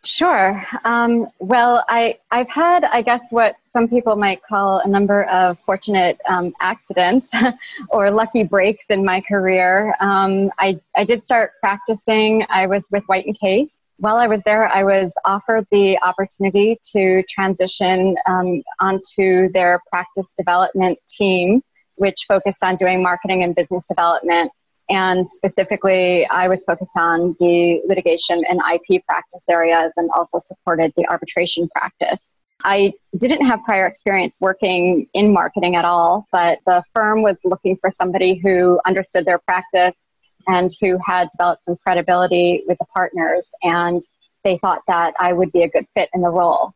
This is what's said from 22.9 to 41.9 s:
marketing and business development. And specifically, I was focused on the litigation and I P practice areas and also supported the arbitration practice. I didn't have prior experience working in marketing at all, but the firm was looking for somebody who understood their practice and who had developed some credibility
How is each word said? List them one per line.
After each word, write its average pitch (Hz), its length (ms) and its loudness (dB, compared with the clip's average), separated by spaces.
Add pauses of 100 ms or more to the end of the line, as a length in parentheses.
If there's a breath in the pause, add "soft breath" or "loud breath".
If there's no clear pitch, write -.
marketing 185 400 -2
and 175 100 -2
business 175 340 -2
development. 170 640 0 (380)
And 185 400 0
specifically, 185 960 0
I 180 240 0
was 185 160 -2
focused 180 340 -4
on 170 400 0
the 175 480 2
litigation 175 600 0
and 180 120 0
I 170 240 -2
P 185 140 2
practice - 500 -8
areas 165 460 2
and 170 160 -2
also 170 260 -2
supported 165 600 -4
the 175 100 -2
arbitration 170 680 -2
practice. - 600 -6 (320)
I 196 260 2 (260)
didn't 269 280 2
have 233 180 0
prior 190 220 0
experience 190 560 -2
working 185 720 0
in 208 180 4
marketing 175 460 0
at 170 80 0
all, 175 480 2
but 170 320 2
the 180 180 2 (100)
firm 220 280 2
was 202 240 2
looking 185 320 -2
for 190 120 -2
somebody 185 460 0
who 180 500 2
understood 185 380 -2
their 175 160 0
practice 180 560 0 (520)
and 185 220 2 (120)
who 180 240 0
had 180 320 0
developed 175 260 0
some 175 140 -6
credibility 175 880 0